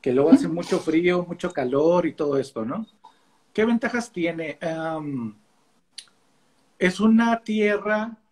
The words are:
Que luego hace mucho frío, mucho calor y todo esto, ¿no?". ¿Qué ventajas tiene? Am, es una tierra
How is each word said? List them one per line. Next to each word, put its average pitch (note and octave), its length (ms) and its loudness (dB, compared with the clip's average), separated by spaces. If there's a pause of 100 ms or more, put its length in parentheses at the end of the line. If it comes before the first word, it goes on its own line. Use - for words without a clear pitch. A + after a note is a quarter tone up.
Que C3 120 0
luego C#3 180 4
hace C4 160 6
mucho E3+ 320 -2
frío, F3 480 0
mucho F3 240 -8
calor D3+ 540 2
y D3 80 -4
todo C#3+ 240 -2
esto, B2+ 280 -6
¿no?". F3+ 200 -6 (680)
¿Qué G#3+ 120 2
ventajas A#3 460 -2
tiene? E3 500 -4
Am, D#3 720 -6 (1400)
es F#3 200 0
una A3+ 420 4
tierra G#3+ 760 -2 (140)